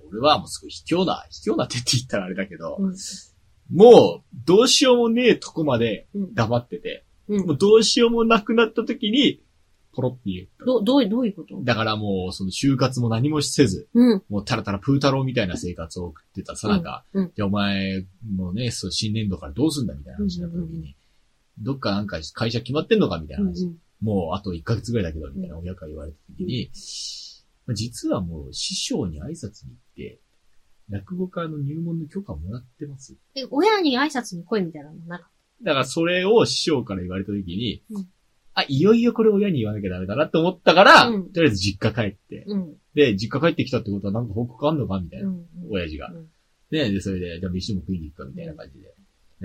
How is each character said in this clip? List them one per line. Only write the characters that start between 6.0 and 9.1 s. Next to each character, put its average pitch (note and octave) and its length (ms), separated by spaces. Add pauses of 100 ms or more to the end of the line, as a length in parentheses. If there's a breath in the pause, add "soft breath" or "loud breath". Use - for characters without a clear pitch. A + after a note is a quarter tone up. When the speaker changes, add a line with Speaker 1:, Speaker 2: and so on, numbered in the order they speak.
Speaker 1:
黙 D3+ 440
っ A#2+ 100
て - 100
て、 - 260 (240)
Speaker 2:
う G#3 100
ん。 - 40
う - 20
ん。 F#3 40
Speaker 1:
も D#3 60
う C3+ 40
ど G3+ 180
う A3+ 80
し - 160
よ A#3 80
う - 40
も A#3 120
な A3+ 180
く A#3 120
な A3+ 120
っ A#3 80
た A3+ 100
時 A3 260
に、 A#3 320 (520)